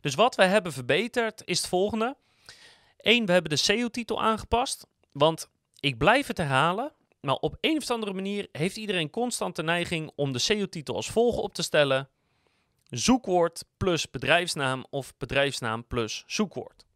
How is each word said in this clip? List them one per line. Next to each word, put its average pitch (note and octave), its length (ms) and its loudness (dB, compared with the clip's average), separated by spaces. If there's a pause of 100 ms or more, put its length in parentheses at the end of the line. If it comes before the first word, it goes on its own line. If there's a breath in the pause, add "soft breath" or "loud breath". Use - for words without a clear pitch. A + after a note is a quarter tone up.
Dus C#3 140 -4
wat G#3+ 200 4
we G#3+ 80 6
hebben F3+ 300 4
verbeterd F#3+ 720 -2
is F3 120 -2
het - 100 -4
volgende. G#3+ 480 0 (840 loud breath)
Eén, A#3 280 4
we F3+ 60 2
hebben F3+ 180 4
de D3 80 0
S - 100 2
E A3 160 2
O-titel A#3 380 -4
aangepast. A3 680 0 (240)
Want D3+ 380 2 (300)
ik C3+ 180 0
blijf A3 300 4
het A3 100 -8
herhalen, E3+ 560 0 (280)
maar C3+ 140 0
op D3 260 -4
een D#4 160 0
of - 120 -6
andere A3 240 -4
manier G3 380 -6
heeft E3 260 -4
iedereen F#3+ 320 -4
constant A3+ 460 -4
de E3+ 80 -4
neiging E3 520 -2
om C#3 160 -2
de - 80 -2
S - 100 0
E G#3+ 120 2
O-titel D#3 340 -8
als - 140 -6
volgt A#3 300 2
op - 140 -6
te F3 100 -6
stellen. C#3 460 2 (800)
Zoekwoord F3 760 0 (120)
plus F3+ 320 0
bedrijfsnaam C3+ 800 0
of - 280 -8
bedrijfsnaam B2 680 -2
plus A#2 400 -4
zoekwoord. - 580 -6 (100)